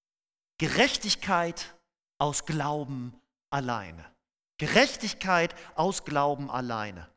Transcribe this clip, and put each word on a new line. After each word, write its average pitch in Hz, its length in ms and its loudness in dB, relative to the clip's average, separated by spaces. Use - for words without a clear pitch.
Gerechtigkeit 175 1160 2
aus 143 260 0
Glauben 143 760 -4
alleine. 110 560 -2
Gerechtigkeit 180 1000 2
aus 185 300 0
Glauben 143 460 0
alleine. 107 640 -6